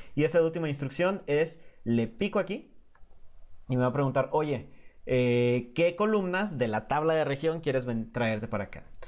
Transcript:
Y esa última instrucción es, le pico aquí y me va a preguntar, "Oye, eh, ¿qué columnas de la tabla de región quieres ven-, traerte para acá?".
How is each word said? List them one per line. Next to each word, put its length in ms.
Y 80
esa 180
última 280
instrucción 580
es, 320
le 240
pico 320
aquí 320
y 80
me 60
va 60
a 60
preguntar, 380
"Oye, 380
eh, 680
¿qué 220
columnas 600
de 120
la 180
tabla 280
de 100
región 340
quieres 260
ven-, 280
traerte 340
para 180
acá?". 200